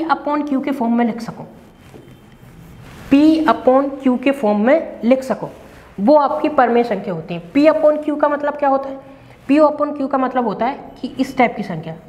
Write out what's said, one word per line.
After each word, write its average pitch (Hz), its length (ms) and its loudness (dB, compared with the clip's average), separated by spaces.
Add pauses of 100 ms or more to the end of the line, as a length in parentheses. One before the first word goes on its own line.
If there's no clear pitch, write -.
upon 294 360 -2
Q 269 220 -2
के 285 60 -2
फॉर्म 233 220 -2
में 240 120 2
लिख 214 160 -4
सको, - 220 -12 (1600)
P 277 120 4 (260)
upon 285 440 2 (140)
Q 247 200 2
के 277 100 2
फॉर्म 208 260 0
में 285 440 0
लिख 254 200 2
सको, 208 260 -6 (480)
वो 220 200 4
आपकी 294 340 0
परिमेय 240 320 4
संख्या 202 300 -4
होती 165 200 -10
है। 170 80 -8 (120)
P 285 160 4
upon 302 300 4
Q 294 220 -4
का 302 60 4
मतलब 285 300 -4
क्या 277 120 0
होता 269 200 -2
है? - 100 -12 (500)
P 277 120 4
upon 294 320 2
Q 277 180 -4
का 269 60 0
मतलब 254 300 -2
होता 208 180 -4
है 269 140 -6 (220)
कि 254 180 -10
इस - 180 -2
टाइप 240 200 2
की 208 60 -8
संख्या, 160 320 -10 (140)